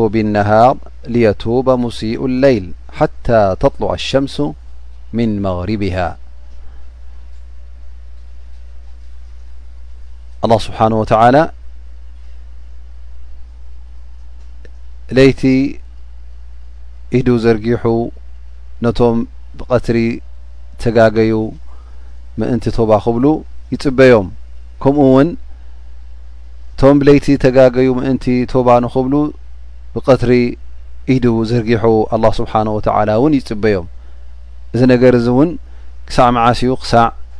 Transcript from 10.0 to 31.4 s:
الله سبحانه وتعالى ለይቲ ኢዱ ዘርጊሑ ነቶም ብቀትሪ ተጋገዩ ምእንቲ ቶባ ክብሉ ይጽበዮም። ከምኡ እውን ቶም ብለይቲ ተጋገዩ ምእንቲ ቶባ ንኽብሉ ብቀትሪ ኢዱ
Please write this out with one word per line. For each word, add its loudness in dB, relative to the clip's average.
الله 4
سبحانه 2
وتعالى 6
ለይቲ 6
ኢዱ 2
ዘርጊሑ 2
ነቶም 2
ብቀትሪ 0
ተጋገዩ 4
ምእንቲ -2
ቶባ 2
ክብሉ 0
ይጽበዮም። 6
ከምኡ 2
እውን 6
ቶም 6
ብለይቲ 6
ተጋገዩ 6
ምእንቲ -2
ቶባ 0
ንኽብሉ -2
ብቀትሪ 2
ኢዱ 4